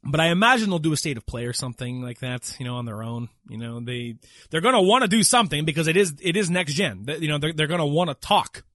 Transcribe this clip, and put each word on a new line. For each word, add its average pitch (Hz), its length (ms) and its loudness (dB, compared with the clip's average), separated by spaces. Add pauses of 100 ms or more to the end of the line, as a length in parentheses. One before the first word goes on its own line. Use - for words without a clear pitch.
But 151 120 2
I 165 60 4
imagine 220 420 4
they'll 175 100 0
do 156 140 0
a 143 40 0
state 143 200 -4
of - 80 -14
play 120 200 -6
or 120 80 -4
something 127 480 -6
like 123 180 -10
that, 123 400 -8
you 131 60 -6
know, 123 120 -6
on 120 80 -6
their 110 180 -8
own. 117 240 -6 (220)
You 110 80 -12
know, 117 240 -10
they, 120 340 -8 (340)
they're 160 120 -2
gonna 233 200 4
wanna 214 280 4
do 220 120 4
something 156 440 2
because 156 220 0
it 160 100 2
is, 180 240 2
it 180 160 0
is 196 120 0
next 170 260 -2
gen. 113 300 -2
Th-, 151 140 -6
you 160 80 -2
know, 151 100 0
they're, 151 140 -2
they're 156 160 0
gonna 165 180 0
wanna 151 280 0
talk - 500 0 (120)